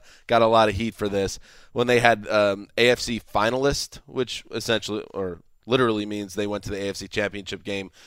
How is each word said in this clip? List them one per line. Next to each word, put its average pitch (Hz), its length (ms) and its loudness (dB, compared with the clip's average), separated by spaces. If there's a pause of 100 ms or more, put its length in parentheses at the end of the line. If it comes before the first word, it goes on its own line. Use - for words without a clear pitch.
(260)
got 117 160 4
a 113 60 6
lot 113 220 6
of 101 60 -2
heat 110 200 -4
for 104 120 -2
this, 98 300 -2 (360)
when 120 120 0
they 123 140 4
had, 113 300 4
um, 101 380 2 (120)
A 120 100 6
F 120 100 4
C 113 200 -6
finalist, 127 880 -2
which - 420 -6
essentially 107 540 -4 (100)
or 90 280 -8 (260)
literally 113 400 2
means 104 260 -8
they 104 140 -4
went 104 160 -6
to 101 80 -8
the 98 120 -6
A 101 60 -4
F 95 60 -6
C 98 120 -12
Championship 101 560 -6
game 98 280 -8 (160)